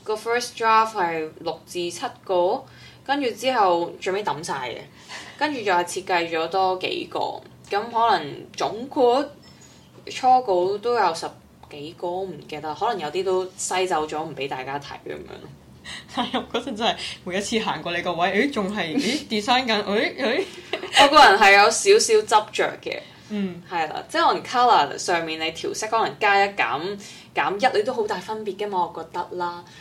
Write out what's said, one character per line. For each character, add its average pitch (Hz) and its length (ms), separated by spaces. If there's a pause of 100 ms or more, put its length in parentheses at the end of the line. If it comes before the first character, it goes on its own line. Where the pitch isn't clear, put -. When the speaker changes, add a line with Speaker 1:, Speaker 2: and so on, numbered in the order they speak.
Speaker 1:
個 214 140
first 233 400
draft 220 380
係 165 360 (100)
六 165 240
至 175 260
七 170 100 (240)
個， 185 400 (400)
跟 285 180
住 240 80
之 240 220
後 180 480
最 190 120
尾 208 120
抌 156 180
晒 170 120 (160)
嘅， - 80 (600)
跟 302 160
住 247 60
又 202 140
係 175 100
設 180 200
計 170 260
咗 165 180
多 185 300
幾 - 320
個。 - 300 (300)
咁 208 200
可 226 280
能 143 280 (100)
總 214 320
括 262 360 (840)
初 - 200 (160)
稿 190 360
都 240 160
有 185 200
十 165 120 (480)
幾 147 240
個 180 100
唔 185 240 (160)
記 151 120
得， 151 140
可 196 140
能 220 100
有 151 120
啲 185 140
都 185 220 (120)
篩 185 280
走 156 200
咗， 156 160
唔 160 120
俾 135 140
大 131 160
家 139 140
睇 - 140 (140)
咁 151 80
樣。 - 1000
Speaker 2:
係 247 240
啊， - 140
嗰 233 80
陣 247 160
真 - 20
係 214 180 (280)
每 180 120
一 202 40
次 220 180
行 156 240
過 170 140
你 170 60
個 175 120
位， 190 340
誒， 277 40
仲 202 220
係， 170 220
誒， 254 320
Speaker 1:
<laughs> 208 140
Speaker 2:
design 262 240
緊， 208 180
誒， 226 320
誒。 269 280 (580)
Speaker 1:
我 285 60
個 294 80
人 233 220
係 202 140
有 202 180
少 208 280
少 226 160 (260)
執 214 120
着 - 300
嘅。 - 180 (280)
Speaker 2:
嗯。 190 420
Speaker 1:
係 - 180
啦， - 200
即 311 100
係 330 80
可 233 80
能 151 80
colour 220 560
上 170 260
面 160 160
你 160 120
調 - 220
色 220 140
可 226 140
能 - 160
加 202 260
一 196 60
減， 170 480 (360)
減 143 240
一， 202 180
你 214 60
都 247 100
好 226 140
大 208 100
分 214 280
別 190 120
㗎 208 120
嘛， 175 260
我 165 80
覺 160 100
得 175 240
啦。 175 280 (160)